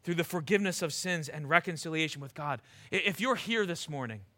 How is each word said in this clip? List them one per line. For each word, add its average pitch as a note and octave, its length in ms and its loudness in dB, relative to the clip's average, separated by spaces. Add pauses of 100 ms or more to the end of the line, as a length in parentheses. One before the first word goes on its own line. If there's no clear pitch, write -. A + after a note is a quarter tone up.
through F3 100 -2
the E3+ 80 2
forgiveness F#3 580 0
of D#3+ 120 -2
sins E3+ 360 -2
and D3 220 -8
reconciliation D#3+ 720 2
with C3+ 140 -12
God." D3 280 -4 (300)
I-, F#3 120 4
if F#3+ 160 2
you're B3 140 4
here A3 320 2
this E3+ 220 -4
morning B2 320 -6 (180)